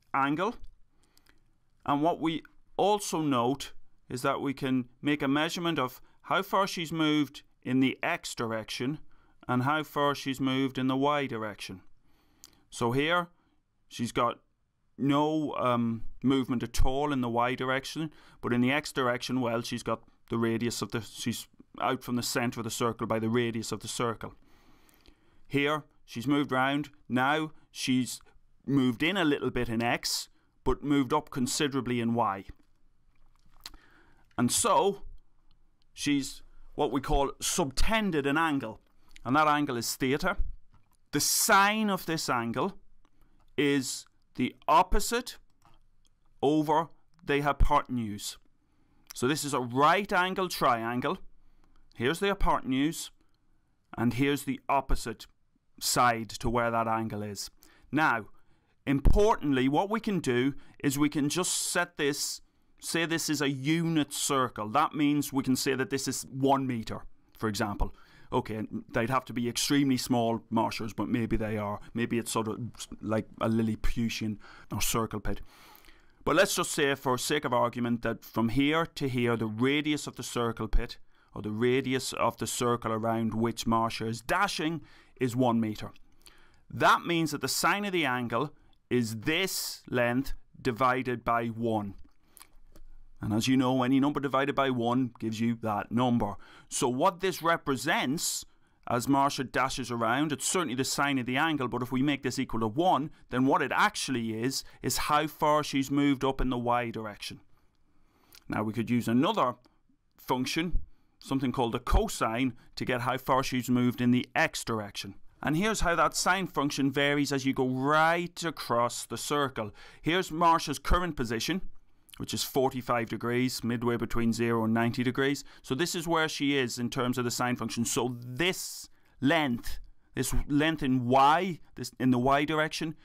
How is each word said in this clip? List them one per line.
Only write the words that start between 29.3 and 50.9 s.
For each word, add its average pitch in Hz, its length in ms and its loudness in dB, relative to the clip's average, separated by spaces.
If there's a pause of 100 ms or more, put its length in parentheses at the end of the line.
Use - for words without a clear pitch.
bit 120 180 -2
in 120 140 -2
X, - 460 -2 (340)
but - 220 -2
moved 143 280 2
up 151 180 -2
considerably 123 720 -2
in 117 140 0
Y. 101 300 0 (1900)
And 123 140 2
so, 196 500 4 (880)
she's 143 500 -2 (320)
what 139 180 -2
we 139 80 0
call 139 400 0
subtended 175 840 2
an 139 120 2
angle, 139 400 -2 (460)
and 123 100 0
that 156 140 6
angle 147 280 2
is 117 200 -4
theta. 147 400 0 (720)
The 147 80 -2
sine 208 720 4
of - 160 -2
this 160 220 -2
angle 127 500 -2 (760)
is 143 500 0 (300)
the - 180 -2 (140)
opposite - 680 2 (1040)
over 156 480 2 (360)
the 143 160 2
hypotenuse. 127 960 2 (760)
So - 140 -2
this 143 180 0
is 143 100 -2
a 127 60 0
right 147 520 2
angle 185 360 0
triangle. 123 720 0 (800)